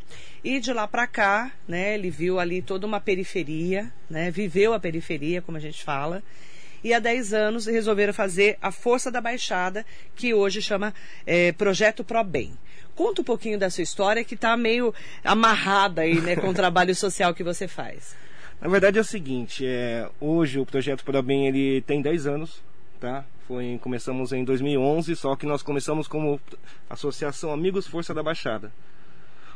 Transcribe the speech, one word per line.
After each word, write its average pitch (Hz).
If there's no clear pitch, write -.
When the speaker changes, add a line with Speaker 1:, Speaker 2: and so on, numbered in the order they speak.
Speaker 1:
E 262
de 247
lá 214
pra 240
cá, 214
né, 185
ele 190
viu 175
ali 175
toda 190
uma 214
periferia, 185
né? 165
Viveu 196
a 208
periferia, 165
como 170
a 151
gente 151
fala. 156
E 226
há 233
dez 233
anos 214
resolveram 208
fazer 202
a 190
Força 247
da 240
Baixada, 214
que 240
hoje 202
chama, 208
é, 175
Projeto 208
Pro 226
Bem. 147
Conta 381
um -
pouquinho 220
da 190
sua 180
história, 208
que 220
tá 226
meio 233
amarrada 196
aí, 165
né, 175
com 190
o 180
Speaker 2:
<laughs> -
Speaker 1:
trabalho 180
social 180
que -
você 175
faz. -
Speaker 2:
Na 156
verdade 196
é -
o 208
seguinte, 131
é, 120
hoje 151
o 127
Projeto 135
Pro 135
Bem, 135
ele 135
tem 147
dez 143
anos, 151
tá? 131
Foi, 123
começamos 127
em 127
dois 131
mil 143
e 139
onze, 156
só 139
que 143
nós 147
começamos 147
como 151
Associação 147
Amigos 185
Força 165
da 156
Baixada, 120